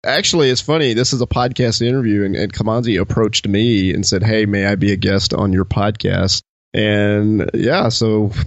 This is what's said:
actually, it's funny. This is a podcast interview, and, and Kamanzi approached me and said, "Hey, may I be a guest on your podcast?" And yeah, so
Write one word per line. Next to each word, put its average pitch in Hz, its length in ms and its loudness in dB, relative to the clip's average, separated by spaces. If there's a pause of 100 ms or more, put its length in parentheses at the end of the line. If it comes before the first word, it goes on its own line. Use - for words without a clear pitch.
actually, 147 480 0
it's 120 100 -2
funny. 147 320 0
This 120 180 0
is 127 100 -2
a 120 40 0
podcast 123 560 -2
interview, 117 420 0
and, 98 120 -2
and 92 180 -4
Kamanzi 110 480 0
approached 107 460 0
me 101 460 2
and 95 120 -2
said, 92 160 0
"Hey, 110 240 2
may 101 200 0
I 101 100 2
be 98 160 2
a 95 60 0
guest 98 360 0
on 98 200 0
your 92 120 2
podcast?" 98 760 -2 (320)
And 104 840 2
yeah, 127 340 0
so 107 420 0 (160)